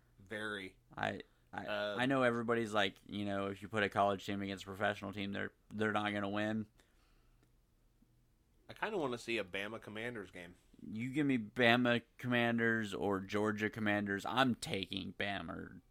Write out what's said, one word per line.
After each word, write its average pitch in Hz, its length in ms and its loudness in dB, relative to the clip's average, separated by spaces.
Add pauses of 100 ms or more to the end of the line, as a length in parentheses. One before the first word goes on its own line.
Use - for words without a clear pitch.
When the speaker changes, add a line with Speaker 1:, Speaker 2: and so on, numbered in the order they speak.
(280)
Speaker 1:
Very. 107 460 -6 (220)
Speaker 2:
I, 104 240 -2 (320)
I, 98 140 -8
Speaker 1:
Uh, 104 320 -2
Speaker 2:
I 123 80 2
know 135 160 4
everybody's 117 500 2
like, 101 220 2 (120)
you 101 200 -4
know, 98 200 0
if 98 140 -4
you 98 80 -12
put 107 140 0
a 101 80 4
college 101 340 4
team 101 180 -4
against 98 220 -6
a 95 40 -10
professional 101 440 -2
team, 101 200 -6
they're, 101 200 -4 (180)
they're 107 220 2
not 104 220 2
gonna 101 160 0
win. 107 360 0 (2000)
Speaker 1:
I 110 40 -18
kinda 214 240 -4
wanna 127 200 0
see 117 200 -2
a 101 60 -2
Bama 98 360 -6
Commanders 110 500 -10
game. 90 240 -16 (260)
Speaker 2:
You 110 300 -6
give 143 160 2
me 131 120 4
Bama 120 640 4 (160)
Commanders 117 760 2
or 98 240 2
Georgia 104 500 0
Commanders, 104 560 0
I'm 123 300 2
taking 95 640 -6
Bama 98 320 -4
or 85 260 -10 (140)